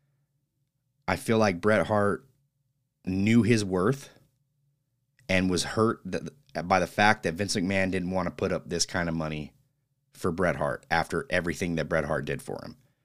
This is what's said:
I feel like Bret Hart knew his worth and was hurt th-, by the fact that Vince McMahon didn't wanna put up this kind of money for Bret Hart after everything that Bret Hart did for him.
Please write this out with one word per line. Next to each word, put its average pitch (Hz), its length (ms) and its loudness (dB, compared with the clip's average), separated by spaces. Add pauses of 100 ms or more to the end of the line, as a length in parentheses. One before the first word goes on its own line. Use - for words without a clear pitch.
(1080)
I 95 80 0
feel 113 220 0
like 98 240 2
Bret 104 260 2
Hart 101 380 0 (800)
knew 101 380 4
his 104 200 4
worth 95 460 0 (1200)
and 92 200 2
was 87 140 0
hurt 110 360 0 (100)
th-, 90 140 -6 (420)
by 92 140 4
the 85 80 0
fact 107 360 4
that 85 120 0
Vince 98 200 -2
McMahon 95 360 0
didn't 90 200 -2
wanna 90 200 -2
put 92 200 -2
up 82 180 -4
this 85 160 -2
kind 85 220 -2
of 82 80 -2
money 78 380 -6 (600)
for 92 180 -4
Bret 80 260 0
Hart 71 340 -4
after - 380 0
everything 85 460 -2
that 78 140 -2
Bret 80 160 0
Hart 73 200 -2
did 71 160 -6
for - 220 -10
him. - 120 -16 (300)